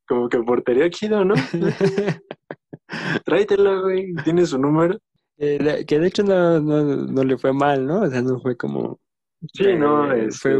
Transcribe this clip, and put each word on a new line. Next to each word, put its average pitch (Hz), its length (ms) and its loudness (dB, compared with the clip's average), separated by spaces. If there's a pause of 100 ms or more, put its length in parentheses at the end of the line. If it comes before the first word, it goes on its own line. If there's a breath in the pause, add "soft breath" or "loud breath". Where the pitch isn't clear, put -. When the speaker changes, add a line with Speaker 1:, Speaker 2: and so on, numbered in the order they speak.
Speaker 1:
Como 120 220 0
que 127 100 0
portereó 120 520 2
chido, 214 340 -2
¿no? 196 100 2
Speaker 2:
<laughs> 196 880 -2 (1040 loud breath)
Speaker 1:
Tráetelo, 196 580 2
güey, 190 300 -2 (120)
tiene 170 220 2
su 143 120 -2
número. 160 400 2 (400)
Speaker 2:
Eh, 147 240 -2
de, 147 240 -2
que 147 120 2
de 165 100 2
hecho 208 140 -2
no, 175 380 4
no, 151 240 0
no 135 400 -2
le 131 140 0
fue 135 140 0
mal, 139 340 2
¿no? 180 160 -2
O 190 80 0
sea, 127 120 -2
no 127 180 -2
fue 123 160 -4
como - 440 -6 (540)
Speaker 1:
Sí, 196 220 2
no, 147 360 2
Speaker 2:
eh, 113 140 0
Speaker 1:
este - 120 -8
Speaker 2:
fue 135 220 0